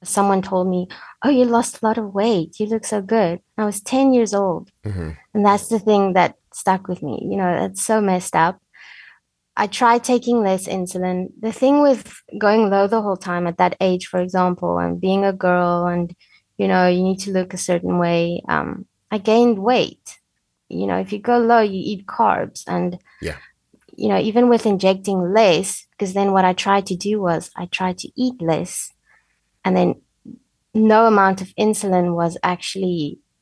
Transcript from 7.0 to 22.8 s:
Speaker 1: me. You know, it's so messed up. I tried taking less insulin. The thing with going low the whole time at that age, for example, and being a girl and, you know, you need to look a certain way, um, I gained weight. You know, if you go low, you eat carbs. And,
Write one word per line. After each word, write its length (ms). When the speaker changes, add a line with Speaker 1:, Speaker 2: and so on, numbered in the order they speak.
Speaker 1:
me. 260
You 80
know, 280
it's 180
so 180
messed 360
up. 240
I 100
tried 380
taking 380
less 260
insulin. 600
The 120
thing 300
with 300
going 320
low 160
the 160
whole 140
time 320
at 100
that 220
age, 260
for 140
example, 580
and 220
being 240
a 80
girl 540
and, 280
you 100
know, 180
you 160
need 180
to 120
look 220
a 40
certain 400
way, 500
um, 380
I 80
gained 400
weight. 600
You 180
know, 120
if 140
you 60
go 200
low, 220
you 240
eat 220
carbs. 640
And, 300